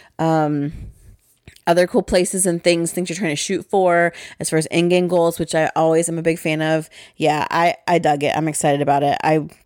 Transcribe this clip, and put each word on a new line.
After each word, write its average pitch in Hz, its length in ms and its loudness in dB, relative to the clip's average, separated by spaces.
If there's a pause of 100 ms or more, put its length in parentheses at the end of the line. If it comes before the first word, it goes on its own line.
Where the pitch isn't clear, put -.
(180)
Um, 151 540 0 (920)
other 175 200 4
cool 240 160 0
places 190 440 0
and 170 180 -2
things, 170 300 2
things 180 160 -4
you're 165 80 -8
trying 175 140 -2
to 147 40 -4
shoot - 340 -4
for 175 440 2 (260)
as - 100 -8
far 160 80 0
as 160 100 0
in-game 175 420 2
goals, 170 280 2
which 160 160 -6
I 156 220 2
always 160 320 2
am 165 100 -4
a 165 40 -6
big 165 180 0
fan 156 220 -2
of. 156 280 0 (280)
Yeah, 151 340 0
I, 170 240 2 (140)
I 170 100 4
dug 147 240 0
it. 143 140 0
I'm 156 100 -2
excited 147 340 0
about 139 220 2
it. 143 180 0
I 156 240 0 (200)